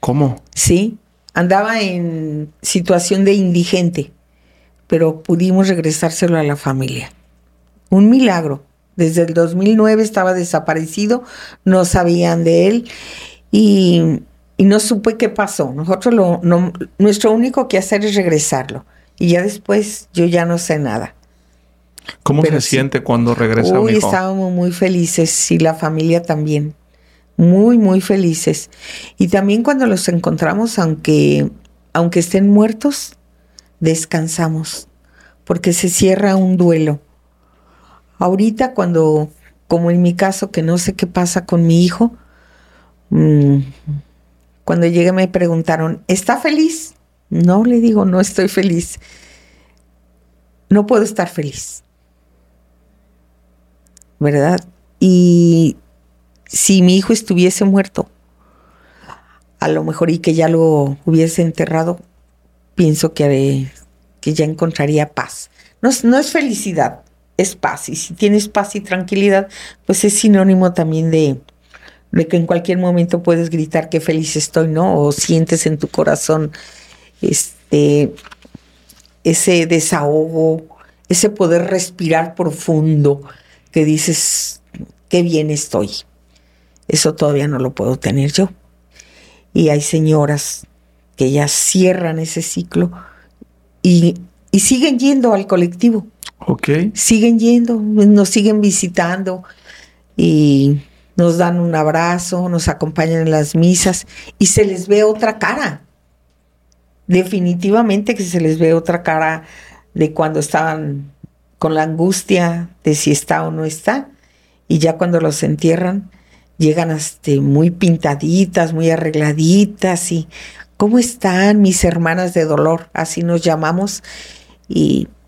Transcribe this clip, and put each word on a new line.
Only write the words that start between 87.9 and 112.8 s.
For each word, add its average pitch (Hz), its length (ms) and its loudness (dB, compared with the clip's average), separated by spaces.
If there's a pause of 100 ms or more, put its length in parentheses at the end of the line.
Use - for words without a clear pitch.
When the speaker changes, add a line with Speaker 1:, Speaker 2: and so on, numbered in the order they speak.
Speaker 2:
tener 139 340 -2
yo. 190 180 0 (1040)
Y 165 140 2
hay 147 120 0
señoras 151 840 -2 (500)
que 131 140 0
ya 143 180 0
cierran 180 720 0
ese 160 240 -6
ciclo 175 480 -4 (920)
y, 175 320 4 (360)
y 196 100 2
siguen 262 380 0
yendo 262 360 2
al 196 120 -2
colectivo. 180 600 0 (320)
Speaker 1:
Ok. - 300 -6 (260)
Speaker 2:
Siguen 226 440 2
yendo, 233 380 2
nos 208 540 4
siguen 214 300 2
visitando 185 840 -2 (720)
y 143 640 2 (360)
nos 170 220 2
dan 175 220 0
un 170 140 -2
abrazo, 170 720 -2
nos 170 200 -2
acompañan 160 540 -2
en 160 80 0
las 151 240 0
misas 175 520 2 (320)
y 202 80 2
se 214 180 2
les 185 240 -6
ve 208 160 4
otra 214 340 0
cara. 202 440 -6 (1200)
Definitivamente 196 1080 0
que 208 100 -8
se 175 160 -4
les 156 180 0
ve 160 160 2
otra 170 280 -2
cara 160 420 -2 (500)
de 156 180 -2
cuando 156 280 -2
estaban 151 720 -4 (460)
con 160 160 -2
la 156 80 0
angustia 170 880 -2 (140)